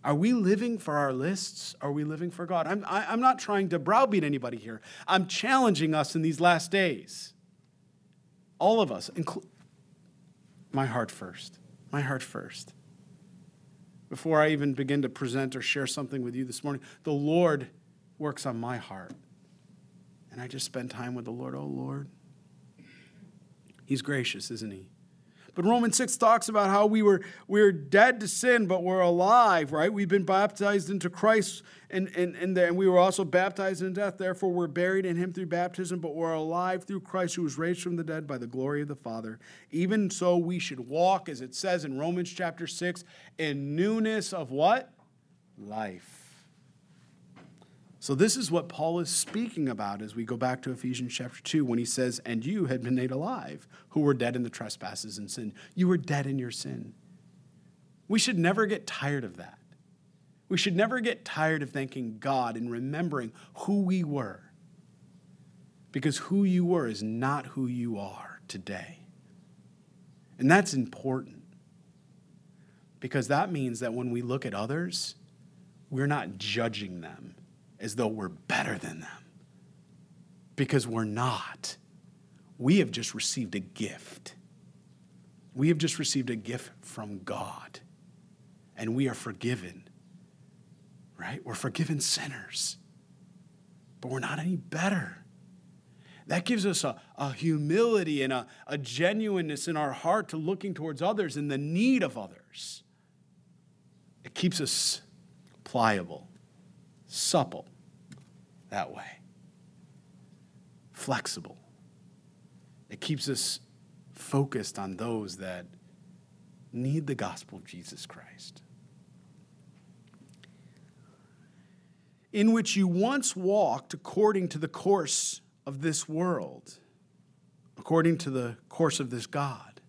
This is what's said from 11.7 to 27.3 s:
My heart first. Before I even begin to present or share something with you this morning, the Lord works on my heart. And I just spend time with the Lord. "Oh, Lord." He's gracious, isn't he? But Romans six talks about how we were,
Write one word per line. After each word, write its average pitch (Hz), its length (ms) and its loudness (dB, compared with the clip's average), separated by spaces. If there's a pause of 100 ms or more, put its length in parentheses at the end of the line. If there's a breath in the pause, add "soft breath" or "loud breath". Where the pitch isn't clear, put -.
My 143 100 -2
heart 135 220 -2
first. - 520 -12 (1300)
Before 156 320 2
I 156 100 6
even 143 220 2
begin 139 300 0
to 127 60 -2
present 131 480 -4
or 123 60 -6
share 139 240 0
something 135 360 -4
with 120 120 -4
you 131 100 -4
this 123 180 -10
morning, 143 180 -4 (220 loud breath)
the 156 100 -2
Lord 151 560 4 (500)
works 147 280 -6
on 117 120 -4
my 120 180 -4
heart. 95 360 -12 (1160)
And 123 100 -14
I 127 80 -10
just 131 160 -6
spend 127 260 -6
time 123 240 -8
with 120 100 -8
the 113 80 -8
Lord. 131 220 -8
"Oh, 143 120 -8
Lord." 135 420 -6 (1800 loud breath)
He's 135 160 -2
gracious, 131 500 -4
isn't 110 200 -8
he? 95 180 -16 (680 soft breath)
But 175 100 -2
Romans 233 320 4
six - 200 0
talks 226 320 6
about 208 200 4
how 202 180 6
we 220 160 4
were, 196 180 8 (280 loud breath)